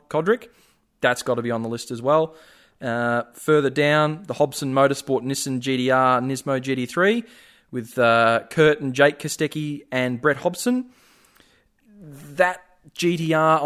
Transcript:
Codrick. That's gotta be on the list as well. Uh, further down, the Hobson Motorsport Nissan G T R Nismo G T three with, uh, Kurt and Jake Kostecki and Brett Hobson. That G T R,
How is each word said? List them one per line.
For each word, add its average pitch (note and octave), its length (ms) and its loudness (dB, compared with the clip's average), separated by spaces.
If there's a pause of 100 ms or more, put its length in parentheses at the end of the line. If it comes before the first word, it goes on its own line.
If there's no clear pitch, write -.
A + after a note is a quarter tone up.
Codrick. F3 400 -2 (520)
That's B2 220 0
gotta A#2+ 180 -2
be A#2 80 -4
on A2+ 140 -4
the A2+ 60 -6
list A#2 220 -10
as A#2 100 -10
well. D#3+ 340 0 (440)
Uh, A#2+ 440 -2 (100)
further D3 380 2
down, D3+ 520 0
the B2 120 -8
Hobson C#3 380 -2
Motorsport C3+ 500 2
Nissan C3+ 360 -4
G C3 180 -2
T B2+ 120 0
R B2+ 320 4
Nismo C3 400 -4
G C3 140 -4
T B2 100 -4
three G3+ 380 0 (480)
with, A#2+ 260 -10
uh, A#2 540 4
Kurt D3+ 300 4
and C3+ 120 -4
Jake C#3+ 240 4
Kostecki D3+ 720 -6
and B2+ 300 -4
Brett D3 160 0
Hobson. B3 540 -4 (1080)
That D3+ 640 -4 (300)
G F3 240 0
T D#3+ 160 -2
R, D#3+ 320 4